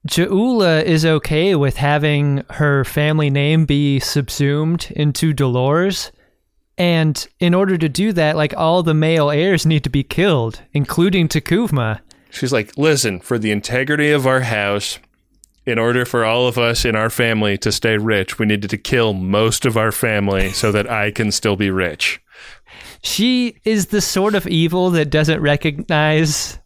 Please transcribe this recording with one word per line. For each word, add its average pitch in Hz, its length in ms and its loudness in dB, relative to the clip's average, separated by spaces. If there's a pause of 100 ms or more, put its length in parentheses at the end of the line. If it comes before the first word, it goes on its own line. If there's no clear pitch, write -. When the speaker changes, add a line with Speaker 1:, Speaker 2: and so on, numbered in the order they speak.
Speaker 1:
Ja'ula 190 760 2
is 160 220 2
okay 160 500 2
with 139 220 0
having 147 720 0
her 143 320 0
family 151 460 0
name 147 360 2
be 143 340 2
subsumed 147 960 -2
into 151 360 0
Dolores, 143 800 0 (640)
and 165 500 0 (120)
in 175 140 2
order 190 240 0
to 160 100 0
do 190 260 -2
that, 156 220 0
like, 151 220 -2
all 165 240 2
the 160 140 2
male 156 340 2
heirs 165 360 0
need 156 180 2
to - 80 -4
be 139 120 0
killed, 147 580 -2 (120)
including 170 540 2
Takuvma. 143 720 -2 (320)
Speaker 2:
She's 127 200 -4
like, 110 260 -2
"Listen, 139 420 0
for - 180 -4
the 107 140 0
integrity 135 600 -2
of 143 140 0
our 131 160 2
house, 104 560 -2 (680)
in 120 100 -2
order 120 280 0
for 120 200 0
all 120 220 2
of 120 100 -2
us 117 280 0
in 117 100 2
our 110 160 0
family 110 480 0
to 107 120 -2
stay 110 260 0
rich, 104 420 -2
we 110 80 0
needed 104 240 -2
to 107 60 -4
kill 113 360 0
most 101 520 0
of 117 120 0
our 110 140 2
family 101 600 0
so 107 200 -2
that 104 180 0
I 107 220 -2
can 107 200 -2
still 104 240 0
be 98 140 0
rich." 90 500 -2 (840)
Speaker 1:
She 240 600 -2
is 214 220 0
the 208 140 0
sort 196 320 0
of 202 140 -2
evil 170 440 2
that 156 200 0
doesn't 151 300 2
recognize 151 1200 0